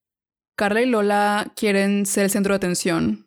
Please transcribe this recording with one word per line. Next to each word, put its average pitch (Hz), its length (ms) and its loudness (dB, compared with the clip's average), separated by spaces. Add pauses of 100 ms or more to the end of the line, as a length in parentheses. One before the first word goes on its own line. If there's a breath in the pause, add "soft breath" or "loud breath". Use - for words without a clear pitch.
(560)
Carla 208 260 0
y 247 60 2
Lola 208 680 0
quieren 202 500 0
ser 202 200 0
el 190 40 0
centro 196 240 0
de 196 40 2
atención. 175 680 -2